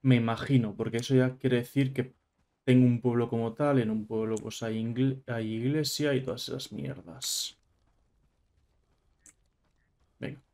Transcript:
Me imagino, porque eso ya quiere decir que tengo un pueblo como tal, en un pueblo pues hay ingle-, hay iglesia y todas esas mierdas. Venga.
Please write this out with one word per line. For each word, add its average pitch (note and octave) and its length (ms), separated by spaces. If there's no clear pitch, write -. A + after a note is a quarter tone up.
Me C3 140
imagino, A2+ 580
porque A2+ 220
eso A#2+ 180
ya B2+ 220
quiere B2 220
decir C3 340
que - 200
tengo B2+ 200
un A#2+ 160
pueblo A#2+ 280
como A2+ 260
tal, C#3+ 240
en A2 140
un G#2+ 120
pueblo A2 300
pues A2 300
hay A2+ 140
ingle-, B2+ 500
hay A2+ 260
iglesia C#3+ 600
y C3 100
todas - 240
esas - 240
mierdas. - 840
Venga. C3+ 240